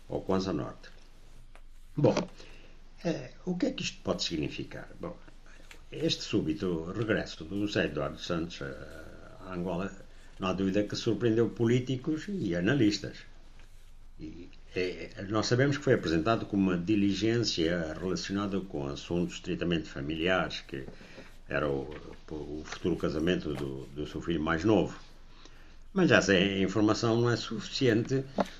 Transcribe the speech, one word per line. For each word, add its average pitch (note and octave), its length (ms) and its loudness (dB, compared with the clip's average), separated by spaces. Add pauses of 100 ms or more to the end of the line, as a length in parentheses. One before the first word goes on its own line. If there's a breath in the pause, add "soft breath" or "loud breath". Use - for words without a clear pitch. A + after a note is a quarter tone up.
ao - 140 -4
Kwanza F#2 320 0
Norte. B1 340 -6 (1080)
Bom, A#2+ 220 6 (880 loud breath)
eh, C#3+ 280 -4 (120)
o F3+ 100 -2
que F#3 120 2
é - 40 0
que - 120 -6
isto - 200 -6
pode F#2+ 200 0
significar? - 640 -4 (100)
Bom, - 160 -8 (800 loud breath)
este C#3+ 300 0
súbito E2+ 640 0 (120)
regresso G#2+ 480 -2
do G2+ 220 -2
José G2+ 180 2
Eduardo D2 320 -2
dos - 100 -10
Santos, E2+ 360 -2
eh, C#2 120 -8 (720)
a F#2+ 60 -10
Angola, F2+ 400 -2 (480 soft breath)
não F#2+ 80 0
há F#2 60 2
dúvida F#2+ 280 4
que G#2 140 -4
surpreendeu A2 540 4
políticos B2+ 800 2
e E3 280 0
analistas. G#2+ 600 4 (1000)
E, E2+ 300 -12 (280)
eh, F2+ 340 -2 (200)
nós G#2+ 160 0
sabemos C3+ 320 4
que - 40 -8
foi - 120 6
apresentado F2 500 4
como G2 260 4
uma F2 80 4
diligência F#2 1200 2
relacionada F#2+ 640 -2
com D2 260 -4
assuntos D#2+ 500 -2
estritamente E2+ 520 -2
familiares, D#2+ 800 0
que C2+ 160 -8 (640 loud breath)
era C#2+ 180 2
o, C#2 220 0 (420)
o D2+ 340 -8
futuro - 300 -2
casamento D#2+ 600 0
do, C2+ 320 -6
do C#2+ 200 -8
seu - 140 -8
filho E2 200 -2
mais E2 240 2
novo. G2 320 4 (1000 soft breath)
Mas F3+ 160 6
essa F#2+ 280 8
informação G#2 800 4
não A#2+ 120 4
é A#2 60 4
suficiente A#2 880 2 (380 loud breath)